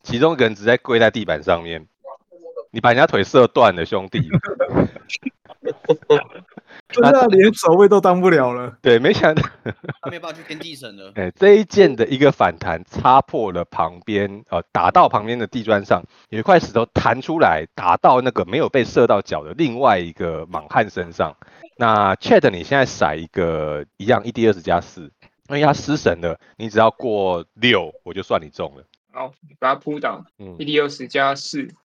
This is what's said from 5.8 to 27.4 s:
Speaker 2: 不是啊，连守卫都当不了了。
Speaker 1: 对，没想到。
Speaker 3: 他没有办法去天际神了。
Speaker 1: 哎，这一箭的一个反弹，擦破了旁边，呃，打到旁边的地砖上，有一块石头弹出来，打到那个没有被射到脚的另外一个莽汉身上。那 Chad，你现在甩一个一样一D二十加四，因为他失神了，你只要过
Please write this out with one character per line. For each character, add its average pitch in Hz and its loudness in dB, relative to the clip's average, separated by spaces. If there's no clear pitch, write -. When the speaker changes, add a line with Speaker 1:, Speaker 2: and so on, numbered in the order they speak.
Speaker 2:
不 - -16
是 240 2
啊， 262 6
连 202 6
守 165 2
卫 202 6
都 196 4
当 180 2
不 185 2
了 135 2
了。 123 -10
Speaker 1:
对， 120 4
没 165 2
想 170 2
到。 160 -2
Speaker 3:
他 170 -12
没 175 -14
有 170 -16
办 165 -14
法 156 -18
去 160 -20
天 156 -14
际 156 -16
神 123 -20
了。 95 -20
Speaker 1:
哎， 92 -6
这 202 6
一 214 6
箭 175 2
的 110 0
一 135 -4
个 139 4
反 87 -2
弹， 85 -8
擦 135 2
破 113 -6
了 87 -6
旁 85 -6
边， 101 -6
呃， 85 -4
打 87 0
到 175 6
旁 107 -2
边 117 -6
的 113 -6
地 117 -10
砖 101 0
上， 90 -2
有 107 -8
一 - -6
块 180 4
石 - -6
头 113 0
弹 123 -2
出 165 -6
来， 82 2
打 90 0
到 135 4
那 123 -2
个 95 -4
没 98 -6
有 143 -2
被 123 0
射 120 0
到 104 2
脚 76 -8
的 80 -16
另 123 -4
外 110 2
一 85 -10
个 80 -8
莽 78 -12
汉 110 -2
身 87 -10
上。 80 -4
那 104 2
Chad， 156 2
你 90 -6
现 135 -2
在 131 2
甩 80 -4
一 82 -12
个 78 -6
一 98 -14
样 110 0
一 120 -8
D 113 -2
二 104 4
十 87 -8
加 85 -2
四， - -20
因 143 -8
为 147 -2
他 147 2
失 147 -4
神 87 -4
了， 85 -6
你 110 -12
只 104 -4
要 110 4
过 95 -4